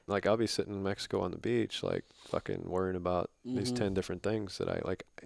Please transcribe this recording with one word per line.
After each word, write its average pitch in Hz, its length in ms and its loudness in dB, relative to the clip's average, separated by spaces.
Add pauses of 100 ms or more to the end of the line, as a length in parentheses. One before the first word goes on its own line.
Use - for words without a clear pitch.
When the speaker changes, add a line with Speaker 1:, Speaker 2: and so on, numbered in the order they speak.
Speaker 1:
Like, 98 200 2
I'll 104 100 8
be 113 120 2
sitting - 260 0
in 98 100 -2
Mexico 98 380 0
on 92 100 0
the 85 60 -6
beach, - 440 0
like, 50 220 0 (240)
fucking - 400 -2
worrying 92 300 0
about 87 320 0 (160)
these 123 260 0
Speaker 2:
Mm-hmm. 123 40 0
Speaker 1:
ten 104 180 2
different 92 300 0
things 104 340 0
that - 100 -2
I, - 160 0
like, - 220 -4 (200)